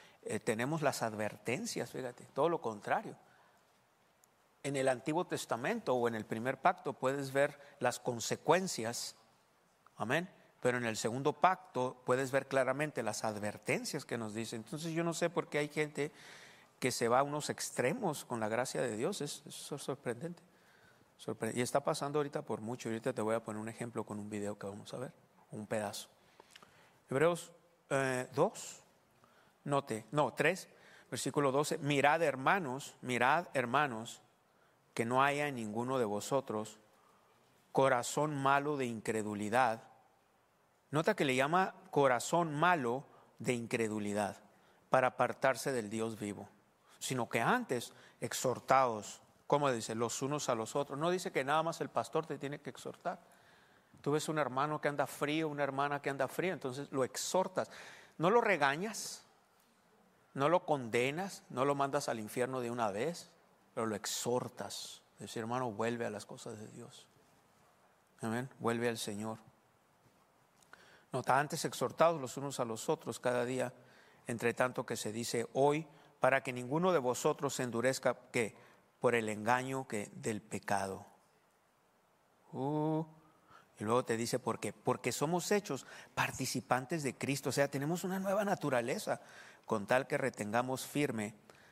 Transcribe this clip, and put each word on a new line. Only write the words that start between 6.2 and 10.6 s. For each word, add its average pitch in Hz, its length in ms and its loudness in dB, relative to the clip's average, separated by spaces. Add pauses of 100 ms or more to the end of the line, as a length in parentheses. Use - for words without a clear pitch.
primer 123 340 -2
pacto 175 320 0
puedes 135 400 -2
ver 139 260 2 (220)
las 123 200 0
consecuencias, 123 1160 0 (800)
amén, 147 340 0 (320)